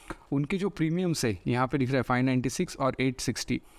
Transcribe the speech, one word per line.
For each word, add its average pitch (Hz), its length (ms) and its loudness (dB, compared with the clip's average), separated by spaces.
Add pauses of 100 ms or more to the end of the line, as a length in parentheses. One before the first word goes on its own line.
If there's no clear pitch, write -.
(320)
उनके 147 240 0
जो 190 120 -2
प्रीमियम्स 165 560 0
है 107 220 0
यहाँ 127 220 2
पे 147 100 -2
दिख 127 100 2
रहा 139 80 0
है 123 60 4
फ़ाइव 127 220 2
नाइंटी 131 240 2
सिक्स - 280 -4
और 131 240 0
एट 131 200 0
सिक्सटी, - 420 -4 (160)